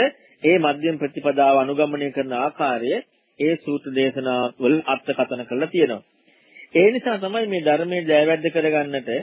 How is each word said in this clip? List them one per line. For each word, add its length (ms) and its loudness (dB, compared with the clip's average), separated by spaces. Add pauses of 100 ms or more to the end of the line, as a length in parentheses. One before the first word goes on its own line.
(440)
ඒ 140 4
මධ්‍යම 400 0
ප්‍රතිපදාව 600 2
අනුගමනය 540 0
කරන 220 -4
ආකාරය 580 -2 (480)
ඒ 160 2
සූත්‍ර 360 -6
දේශනා 500 -2 (140)
වල 280 2
අර්ථකථන 640 -4
කරලා 240 -4
තියෙනවා. 360 0 (680)
ඒ 160 6
නිසා 280 -2
තමයි 300 -4
මේ 180 -2
ධර්මයේ 420 0
දෑවැද්ද 400 2
කරගන්නට 640 -2 (140)